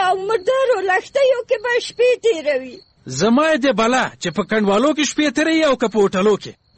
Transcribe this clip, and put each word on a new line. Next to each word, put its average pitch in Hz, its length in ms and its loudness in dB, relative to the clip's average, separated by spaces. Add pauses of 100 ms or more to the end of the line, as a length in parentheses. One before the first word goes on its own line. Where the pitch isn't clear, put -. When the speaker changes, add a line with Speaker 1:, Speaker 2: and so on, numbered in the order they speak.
Speaker 1:
او 370 80 2 (140)
مردارو 494 500 0 (120)
لښتیو 508 500 0 (100)
کې 480 140 0
به 480 100 -2 (140)
شپې 494 240 0 (120)
تېروي. 285 540 -2 (280)
Speaker 2:
زما 226 480 2
یې 302 40 0
دې 262 160 0
بلا 226 380 0 (100)
چې 175 160 -4
په 202 120 -2
کنډوالو 214 460 2
کې 302 140 -2
شپې 302 260 -2
تېروي 320 300 0
او 269 100 2
که 233 120 -2
په 208 160 -2
هوټلو 196 400 2
کې. 113 100 -14 (240)